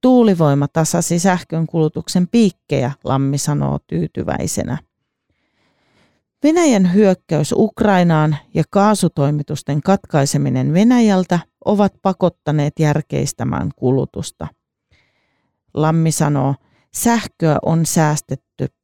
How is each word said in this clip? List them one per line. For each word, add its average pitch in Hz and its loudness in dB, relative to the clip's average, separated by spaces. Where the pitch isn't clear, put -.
Tuulivoima 170 4
tasasi 170 -2
sähkön 170 -2
kulutuksen 160 -2
piikkejä, 147 0
Lammi 135 -2
sanoo 143 -4
tyytyväisenä. - -6
Venäjän 277 4
hyökkäys 185 2
Ukrainaan 175 2
ja 156 0
kaasutoimitusten 151 0
katkaiseminen 143 0
Venäjältä 202 2
ovat 202 0
pakottaneet 156 -2
järkeistämään 147 -4
kulutusta. 123 -4
Lammi 160 0
sanoo, 143 -2
sähköä 208 -2
on 165 0
säästetty 151 -4